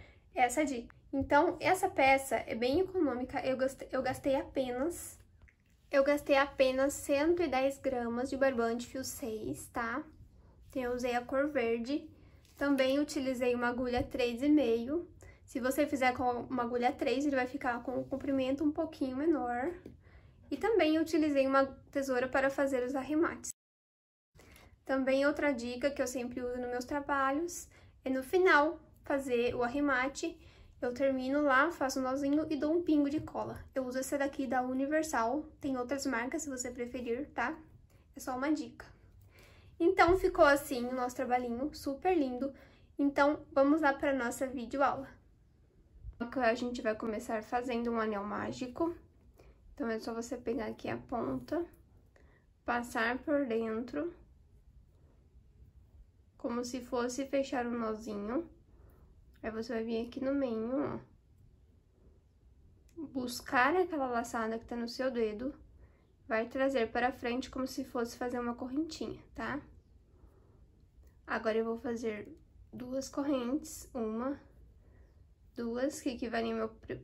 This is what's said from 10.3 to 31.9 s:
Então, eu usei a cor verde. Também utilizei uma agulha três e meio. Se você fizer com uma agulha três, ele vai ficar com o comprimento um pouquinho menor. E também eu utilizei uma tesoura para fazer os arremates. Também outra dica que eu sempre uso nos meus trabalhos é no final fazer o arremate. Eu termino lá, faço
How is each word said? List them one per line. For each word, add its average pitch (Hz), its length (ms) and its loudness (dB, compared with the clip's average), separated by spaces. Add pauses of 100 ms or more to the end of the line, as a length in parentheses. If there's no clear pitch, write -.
Então, 262 140 -6
eu 247 100 -2
usei 247 220 -2
a 240 80 0
cor 277 260 0
verde. 240 580 0 (520)
Também 277 420 4
utilizei 262 540 0
uma 240 140 0
agulha 247 340 0
três 240 400 -2
e 294 80 4
meio. 269 580 4 (380)
Se 262 140 -6
você 277 260 2
fizer 262 260 2
com 247 300 0
uma 247 220 -2
agulha 240 280 2
três, 277 320 0
ele 277 120 2
vai 254 100 2
ficar 247 360 -4
com 262 160 -4
o 262 60 -4
comprimento 269 580 0
um 294 80 4
pouquinho 294 460 -4
menor. 269 560 0 (800)
E 285 40 -4
também 339 400 4
eu 320 60 4
utilizei 302 440 2
uma 269 180 6 (280)
tesoura 269 340 0
para 269 240 2
fazer 269 320 0
os 262 140 -2
arremates. 294 540 -2 (1300)
Também 269 400 2
outra 294 280 2
dica 247 400 -2
que 277 100 -2
eu 247 60 -2
sempre 247 340 -6
uso 247 160 -4
nos 247 100 -4
meus 247 160 -4
trabalhos 285 840 -2 (360)
é 262 60 -2
no 262 100 0
final 320 600 6 (240)
fazer 247 500 0
o 247 80 0
arremate. 277 720 0 (460)
Eu 247 100 0
termino 269 480 2
lá, 285 300 6
faço 269 300 -2